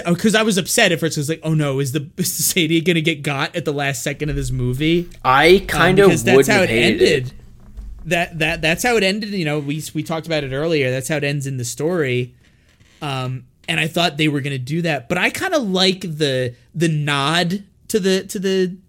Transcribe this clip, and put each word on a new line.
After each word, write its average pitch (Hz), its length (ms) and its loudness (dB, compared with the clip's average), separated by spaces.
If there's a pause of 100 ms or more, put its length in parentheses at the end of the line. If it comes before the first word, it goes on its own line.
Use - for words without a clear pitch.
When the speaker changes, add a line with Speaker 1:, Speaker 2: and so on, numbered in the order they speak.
Speaker 1:
oh, 170 80 2
'cause 208 220 2
I 220 60 4
was 214 160 2
upset 196 340 2
at 160 80 -2
first. 160 180 -2
I - 20 -2
was 139 80 -4
like, 160 140 -6
"Oh 160 120 0
no, 143 260 0
is 139 120 -2
the, 147 200 -4
<laughs> - 60 -18
is - 140 -2
Sadie 165 500 2
gonna 170 180 2
get 151 220 -2
got 147 340 -4
at 160 80 -4
the 156 80 -2
last 139 320 -4
second 147 260 -4
of 139 60 -4
this 131 160 -4
movie?" 143 560 0 (160)
Speaker 2:
I 147 320 6
Speaker 1:
Um, 196 100 -2
Speaker 2:
kinda 185 380 4
Speaker 1:
because 180 200 6
that's - 120 6
Speaker 2:
wouldn't - 160 6
Speaker 1:
how 202 80 6
Speaker 2:
have 180 100 2
Speaker 1:
it - 20 0
Speaker 2:
hated 120 300 2
Speaker 1:
ended. 139 260 4
Speaker 2:
it. - 40 -12 (720)
Speaker 1:
That, 170 360 -2
that, 160 220 -2
that's 165 200 0
how 240 140 2
it 196 80 4
ended. 208 260 -2
You 190 140 -2
know, 151 160 -2
we, 147 200 -4 (140)
we 156 80 -2
talked 160 240 -6
about 156 160 -2
it 131 100 -6
earlier. 143 380 0
That's 127 160 -4
how 156 120 -2
it 143 60 -2
ends 143 220 -2
in 139 100 -6
the 123 80 -6
story. 131 720 -2 (640)
Um, 131 440 -6 (240)
and 165 100 -2
I 156 80 -2
thought 170 300 -2
they 156 120 2
were 143 120 0
gonna 139 180 -6
do 147 240 -4
that, 156 260 -4
but 180 100 -2
I 226 120 0
kinda 359 280 -2
like 190 440 0
the, 135 520 -2 (200)
the 165 140 2
nod 156 760 0 (240)
to 220 120 0
the, 190 240 0
to 196 140 -10
the 190 380 -2 (120)